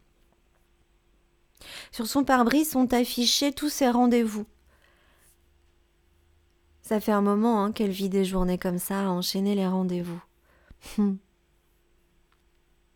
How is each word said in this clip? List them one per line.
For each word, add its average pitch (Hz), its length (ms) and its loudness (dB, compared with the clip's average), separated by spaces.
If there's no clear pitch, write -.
Sur 226 140 -6
son 277 180 0
pare-brise 262 460 4
sont 254 220 2
affichés 247 600 0
tous 294 180 -4
ses 269 180 2
rendez-vous. 233 560 2
Ça 214 180 -2
fait 214 120 0
un 202 100 2
moment, 208 420 2
hein, 214 80 -2
qu'elle 208 180 -2
vit 190 200 -4
des 190 140 0
journées 185 340 0
comme 180 200 -4
ça, 196 280 -4
à - 20 -2
enchaîner 190 460 -2
les 196 120 0
rendez-vous. 180 560 -4
Hmm. 202 160 2